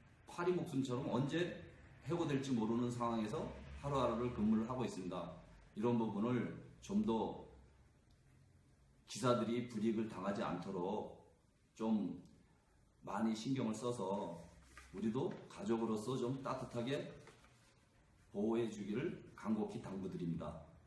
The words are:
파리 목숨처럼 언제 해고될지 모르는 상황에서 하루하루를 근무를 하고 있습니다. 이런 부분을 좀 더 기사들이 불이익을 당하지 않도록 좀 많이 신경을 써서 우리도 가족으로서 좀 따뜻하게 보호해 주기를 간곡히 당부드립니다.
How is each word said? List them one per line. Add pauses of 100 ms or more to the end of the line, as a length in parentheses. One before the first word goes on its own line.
(260)
파리
목숨처럼
언제 (420)
해고될지
모르는
상황에서 (300)
하루하루를
근무를
하고
있습니다. (440)
이런
부분을 (200)
좀
더 (1600)
기사들이
불이익을
당하지
않도록 (440)
좀 (800)
많이
신경을
써서 (480)
우리도 (160)
가족으로서
좀
따뜻하게 (1080)
보호해
주기를
간곡히
당부드립니다. (260)